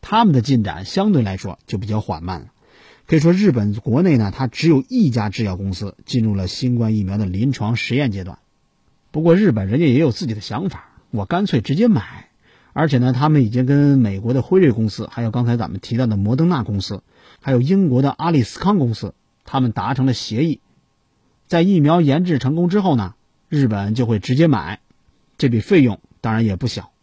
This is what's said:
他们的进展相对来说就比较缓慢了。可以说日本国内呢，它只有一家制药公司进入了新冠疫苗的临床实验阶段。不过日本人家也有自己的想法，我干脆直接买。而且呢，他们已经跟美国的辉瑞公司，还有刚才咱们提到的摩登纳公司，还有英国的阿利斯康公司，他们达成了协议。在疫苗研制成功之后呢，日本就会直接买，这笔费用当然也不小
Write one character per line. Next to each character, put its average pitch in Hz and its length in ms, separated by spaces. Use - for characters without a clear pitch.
他 226 240
们 175 100
的 123 80
进 120 220
展 90 200
相 196 280
对 135 100
来 95 140
说 92 320
就 107 100
比 101 80
较 107 140
缓 85 240
慢 90 160
了。 - 60
可 156 80
以 156 60
说 165 120
日 190 200
本 104 220
国 117 280
内 175 140
呢， 101 180
它 131 140
只 151 200
有 139 200
一 226 220
家 107 200
制 113 140
药 92 120
公 95 180
司 98 200
进 120 180
入 107 100
了 95 140
新 123 260
冠 110 220
疫 104 80
苗 98 140
的 107 60
临 98 280
床 113 240
实 - 180
验 135 160
阶 98 140
段。 - 160
不 156 100
过 170 140
日 196 160
本 98 160
人 117 100
家 170 80
也 131 140
有 151 100
自 - 160
己 113 80
的 104 60
想 143 300
法， - 200
我 101 120
干 185 220
脆 165 140
直 - 160
接 226 100
买。 - 440
而 156 160
且 139 100
呢， 127 140
他 135 160
们 147 160
已 107 40
经 123 160
跟 143 360
美 101 180
国 113 160
的 131 80
辉 185 180
瑞 151 120
公 110 160
司， 107 200
还 - 140
有 113 80
刚 120 160
才 120 100
咱 101 140
们 - 80
提 - 180
到 123 120
的 107 80
摩 101 180
登 160 140
纳 143 160
公 101 160
司， 95 240
还 135 120
有 123 80
英 180 280
国 127 140
的 143 80
阿 170 220
利 143 100
斯 - 160
康 202 200
公 123 140
司， 107 220
他 - 160
们 123 100
达 110 240
成 127 100
了 131 80
协 113 320
议。 160 140
在 170 160
疫 185 180
苗 156 200
研 151 240
制 170 140
成 131 160
功 175 140
之 202 120
后 185 140
呢， 104 200
日 139 180
本 107 300
就 123 100
会 110 140
直 127 160
接 165 100
买， 101 320
这 143 120
笔 120 100
费 160 240
用 113 160
当 113 120
然 113 120
也 101 100
不 113 140
小 - 240